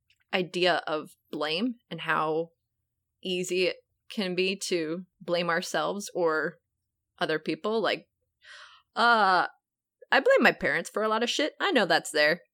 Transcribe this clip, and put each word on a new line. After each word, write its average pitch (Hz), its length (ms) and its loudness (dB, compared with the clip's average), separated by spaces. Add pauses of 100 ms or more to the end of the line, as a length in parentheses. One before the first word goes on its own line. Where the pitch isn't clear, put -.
(320)
idea 175 540 0
of 156 240 -4 (220)
blame 170 420 -4 (160)
and 160 120 -10
how 160 480 -2 (680)
easy 180 460 -2
it - 100 -2 (320)
can 185 280 -6
be 190 180 0 (140)
to 170 340 -2 (180)
blame 170 300 -2
ourselves 180 640 -2
or 160 440 -2 (600)
other 156 220 -2
people. 208 420 -4
Like, 143 240 -2 (880)
uh, 208 520 4 (680)
I 247 80 4
blame 508 220 6
my 190 100 6
parents 160 380 -2
for 202 120 -4
a 214 60 0
lot 220 160 0
of 233 60 -2
shit. 294 300 -2
I 381 120 0
know 220 140 4
that's 160 260 0
there. 151 300 2 (120)